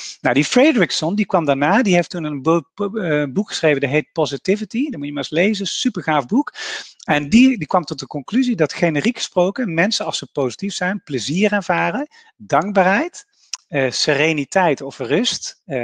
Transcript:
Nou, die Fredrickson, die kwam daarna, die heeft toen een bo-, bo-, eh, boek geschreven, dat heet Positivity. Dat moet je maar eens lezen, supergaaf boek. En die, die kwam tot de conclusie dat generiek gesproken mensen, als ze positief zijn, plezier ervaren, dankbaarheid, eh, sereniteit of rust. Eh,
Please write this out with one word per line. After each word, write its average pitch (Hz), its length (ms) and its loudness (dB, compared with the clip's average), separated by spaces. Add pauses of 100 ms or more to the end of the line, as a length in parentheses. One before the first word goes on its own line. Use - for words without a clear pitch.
(200)
Nou, 127 140 4
die 143 100 4
Fredrickson, 240 680 2
die 208 120 0
kwam 170 180 0
daarna, 147 380 2
die 202 120 2
heeft 175 160 2
toen 170 140 -8
een 151 180 -6
bo-, 165 320 0
bo-, 202 220 -6
eh, 160 360 0
boek 190 160 -2
geschreven, 151 320 0
dat 131 100 -2
heet 151 220 -2
Positivity. 202 800 -2
Dat 180 80 -8
moet 143 80 -8
je 147 60 -8
maar 143 100 -6
eens - 100 -12
lezen, 190 340 0 (220)
supergaaf 151 380 0
boek. 226 280 0 (500)
En 147 240 0
die, 240 300 6
die 156 80 -6
kwam 180 180 0
tot 151 140 -10
de 139 80 -12
conclusie 233 500 -2
dat 160 160 0
generiek 170 440 0
gesproken 190 580 -2
mensen, 180 300 0
als 160 140 -6
ze - 140 -12
positief 147 420 -4
zijn, 185 280 -4
plezier 147 500 0
ervaren, 185 560 0 (280)
dankbaarheid, 190 920 2 (420)
eh, 135 220 0
sereniteit 151 920 2
of 135 180 -10
rust. 143 640 -2
Eh, 147 200 -6